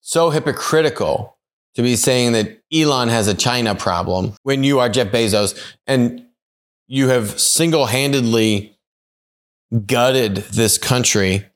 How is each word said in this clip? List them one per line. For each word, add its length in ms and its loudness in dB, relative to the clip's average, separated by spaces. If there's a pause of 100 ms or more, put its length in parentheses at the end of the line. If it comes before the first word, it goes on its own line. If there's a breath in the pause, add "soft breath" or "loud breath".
so 300 0
hypocritical 1040 -2 (380)
to 60 -2
be 140 2
saying 380 2
that 280 -2 (120)
Elon 340 2
has 220 0
a 40 0
China 400 -2
problem 600 -4 (100)
when 220 -2
you 140 2
are 100 2
Jeff 240 -2
Bezos 440 0 (300 loud breath)
and 380 0 (640)
you 200 0
have 320 0
single-handedly 1400 0 (1080)
gutted 500 2
this 420 0
country 680 0 (100)